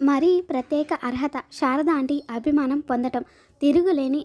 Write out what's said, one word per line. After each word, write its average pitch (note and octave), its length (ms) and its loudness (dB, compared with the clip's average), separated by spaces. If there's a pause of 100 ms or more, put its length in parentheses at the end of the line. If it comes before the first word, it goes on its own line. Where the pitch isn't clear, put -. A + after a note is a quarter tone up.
మరీ C#4 380 4
ప్రత్యేక D4 640 -2
అర్హత B3+ 340 -4 (140)
శారద D4 380 0
ఆంటీ C#4+ 260 0 (140)
అభిమానం C#4 500 0
పొందటం, B3 440 -4 (380)
తిరుగులేని C#4+ 640 2